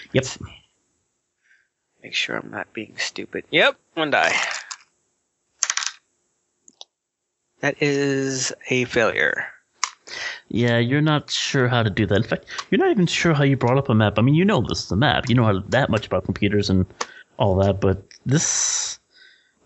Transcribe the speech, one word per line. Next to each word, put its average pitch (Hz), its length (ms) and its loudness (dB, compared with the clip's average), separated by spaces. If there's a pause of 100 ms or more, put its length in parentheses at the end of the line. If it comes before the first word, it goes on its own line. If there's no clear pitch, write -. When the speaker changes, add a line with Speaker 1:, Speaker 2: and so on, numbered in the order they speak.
(120)
Speaker 1:
Yep. 127 140 0 (1800)
Speaker 2:
Make - 100 -16
sure - 220 -4
I'm 104 160 -10
not 104 200 -10
being - 240 -12
stupid. - 540 -8
Yep, 214 240 2 (200)
one 156 160 -4
die. 85 220 2 (3250)
That 143 200 -4
is 139 680 0 (180)
a 127 140 2
failure. 110 600 0 (1000)
Speaker 1:
Yeah, 120 320 2
you're 123 220 2
not 151 320 0
sure - 340 0
how 120 160 2
to 110 80 2
do 101 160 0
that. 101 120 2
In 110 40 2
fact, - 220 -4 (260)
you're 190 80 2
not 370 140 2
even 190 140 2
sure - 280 0
how 143 80 2
you 139 140 4
brought 123 220 2
up 135 100 -2
a 120 60 4
map. 107 260 4
I - 20 4
mean, 139 140 4
you 175 80 4
know 196 160 2
this - 240 -4
is - 80 -6
a 87 40 0
map. 123 320 2
You 117 60 4
know 123 120 4
how, 98 120 2 (120)
that 127 200 2
much 110 160 -2
about 92 200 -4
computers 101 440 0
and 92 160 4 (520)
all 98 180 2
that, 98 240 2
but 95 240 0 (200)
this, - 760 -2 (640)